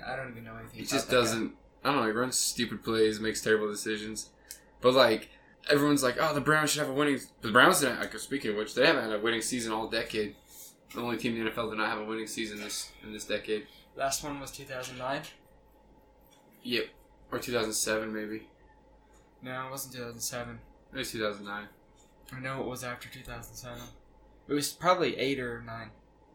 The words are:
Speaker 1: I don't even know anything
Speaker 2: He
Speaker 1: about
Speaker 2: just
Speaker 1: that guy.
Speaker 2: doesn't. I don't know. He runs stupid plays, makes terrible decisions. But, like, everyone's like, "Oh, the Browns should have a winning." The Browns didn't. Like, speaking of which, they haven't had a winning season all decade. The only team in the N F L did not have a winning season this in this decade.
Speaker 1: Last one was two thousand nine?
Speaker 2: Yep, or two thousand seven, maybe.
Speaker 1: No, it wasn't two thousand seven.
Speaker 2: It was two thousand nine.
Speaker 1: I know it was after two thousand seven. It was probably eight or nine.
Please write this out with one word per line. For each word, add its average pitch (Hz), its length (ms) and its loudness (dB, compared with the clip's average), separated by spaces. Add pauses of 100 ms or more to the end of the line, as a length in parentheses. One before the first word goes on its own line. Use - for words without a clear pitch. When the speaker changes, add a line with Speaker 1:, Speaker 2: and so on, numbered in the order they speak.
Speaker 1:
I 127 80 -6
don't 127 160 -8
even 117 140 -14
know 113 100 -14
anything 117 180 -14
Speaker 2:
He 107 80 -14
Speaker 1:
about 101 100 -6
Speaker 2:
just 135 180 0
Speaker 1:
that 135 60 4
guy. 123 60 8
Speaker 2:
doesn't. 113 320 0 (300)
I 131 80 2
don't 143 100 4
know. 113 40 2
He 110 80 2
runs 123 220 0
stupid 113 480 -2
plays, 110 360 4
makes 107 220 -2
terrible 107 280 4
decisions. 107 600 -4 (520)
But, 127 120 8
like, 123 360 6 (400)
everyone's 147 340 6
like, 123 160 2
"Oh, 156 140 2
the 143 80 0
Browns 151 300 4
should 147 100 0
have 135 80 -2
a 131 40 -4
winning." 143 260 2 (220)
The 113 100 -2
Browns 151 300 10
didn't. 123 180 2
Like, - 200 -6
speaking 135 320 -4
of 101 60 -2
which, 107 160 -4
they 123 120 6
haven't 147 180 6
had 110 100 -2
a 104 60 0
winning 113 220 2
season 117 300 -2
all 110 160 -2
decade. 107 480 -2 (580)
The 110 80 -6
only 120 160 -2
team 117 160 -2
in 113 60 -2
the 113 60 -2
N 110 60 0
F - 60 -6
L 113 120 -2
did 107 80 -6
not 107 120 0
have 110 100 -2
a 107 60 -6
winning 110 220 -4
season 107 320 -6
this 104 320 -8 (120)
in 107 80 -12
this 107 140 -10
decade. 104 420 -4 (280)
Speaker 1:
Last 135 280 -2
one 143 160 -8
was 135 120 -12
two 139 120 -14
thousand 127 340 -10
nine? 135 240 -4 (1400)
Speaker 2:
Yep, 120 220 0 (460)
or 123 80 -4
two 120 120 -6
thousand 110 220 0
seven, 110 400 0
maybe. 107 340 -8 (960)
Speaker 1:
No, 127 260 -8
it 131 40 -10
wasn't 131 240 -8
two 123 80 -8
thousand 117 180 -10
seven. 120 380 -6 (340)
Speaker 2:
It 131 40 -8
was 127 140 -4
two 113 100 -4
thousand 104 240 -2
nine. 104 220 -8 (640)
Speaker 1:
I 131 60 -12
know 131 220 -6
it - 60 -4
was 123 160 -8
after 123 260 -10
two 127 120 -16
thousand 117 340 -14
seven. 120 260 -14 (640)
It 143 60 -2
was 143 180 0
probably 170 460 2
eight 135 220 0
or 120 260 -6
nine. 113 260 -12 (440)